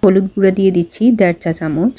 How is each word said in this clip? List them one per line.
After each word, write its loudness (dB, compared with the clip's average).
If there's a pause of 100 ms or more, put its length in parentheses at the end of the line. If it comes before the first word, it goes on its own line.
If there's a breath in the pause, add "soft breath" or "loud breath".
হলুদ 2
গুঁড়া 0
দিয়ে 2
দিচ্ছি -4 (180)
দেড় 0
চা -2
চামচ -4